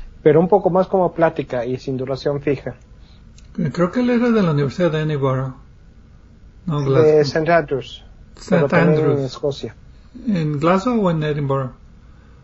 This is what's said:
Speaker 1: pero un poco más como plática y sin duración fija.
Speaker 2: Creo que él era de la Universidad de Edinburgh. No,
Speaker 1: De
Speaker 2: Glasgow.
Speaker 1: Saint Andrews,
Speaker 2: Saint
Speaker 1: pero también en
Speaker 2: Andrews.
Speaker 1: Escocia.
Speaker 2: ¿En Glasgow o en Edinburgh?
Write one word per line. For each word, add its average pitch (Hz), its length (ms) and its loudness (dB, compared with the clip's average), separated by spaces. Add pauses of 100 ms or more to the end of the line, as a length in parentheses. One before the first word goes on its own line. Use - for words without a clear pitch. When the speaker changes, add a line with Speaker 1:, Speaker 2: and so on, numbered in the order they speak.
(220)
Speaker 1:
pero 151 160 6
un 180 100 4
poco 196 200 2
más 180 180 2
como 180 280 0
plática 156 500 -2
y 127 140 -4
sin 131 180 -6
duración 139 460 -4
fija. 139 320 -4 (960)
Speaker 2:
Creo 175 180 0
que 247 100 -2
él 247 100 0
era 240 200 2
de 220 120 2
la 170 80 2
Universidad 147 400 0
de 156 120 -2
Edinburgh. 131 520 -2 (1120)
No, 147 140 -4
Speaker 1:
De 139 60 -4
Speaker 2:
Glasgow. 151 380 4
Speaker 1:
Saint 156 240 -2
Andrews, 147 560 -2 (300)
Speaker 2:
Saint - 140 -16
Speaker 1:
pero 165 200 2
también 170 300 4
en 156 120 2
Speaker 2:
Andrews. 139 200 -2
Speaker 1:
Escocia. 135 460 -8 (500)
Speaker 2:
¿En 160 320 -2
Glasgow 190 480 0
o 175 40 2
en 160 120 -2
Edinburgh? 139 480 -2 (720)